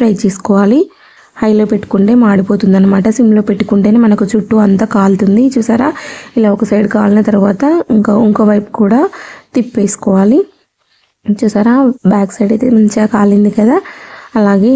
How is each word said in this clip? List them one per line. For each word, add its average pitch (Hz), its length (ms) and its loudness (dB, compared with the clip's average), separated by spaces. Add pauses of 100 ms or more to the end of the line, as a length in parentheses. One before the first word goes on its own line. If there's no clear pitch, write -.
ఫ్రై 233 100 2 (140)
చేసుకోవాలి. 202 560 0 (640)
హైలో 214 320 0
పెట్టుకుంటే 202 380 -2 (120)
మాడిపోతుంది 196 560 0
అనమాట. 196 260 2 (120)
సిమ్లో 214 340 2
పెట్టుకుంటేనే 208 540 0
మనకు 208 180 2 (100)
చుట్టూ 214 320 -2
అంతా 196 200 0 (120)
కాలుతుంది. 196 460 2 (120)
చూసారా, 233 340 0 (460)
ఇలా 220 220 2
ఒక 220 140 -2
సైడ్ 208 260 0
కాలిన 208 320 2
తర్వాత 202 340 0 (320)
ఇంకా 208 180 0 (140)
ఇంకో 214 240 0
వైపు 208 180 -2 (120)
కూడా 220 200 2 (540)
తిప్పేసుకోవాలి. 208 840 0 (1000)
చూసారా, 214 320 0 (400)
బ్యాక్ 202 220 -2
సైడ్ 214 200 -2
అయితే 220 120 -2 (100)
మంచిగా 214 280 2 (100)
కాలింది 208 420 2
కదా, 226 200 0 (640)
అలాగే 202 380 2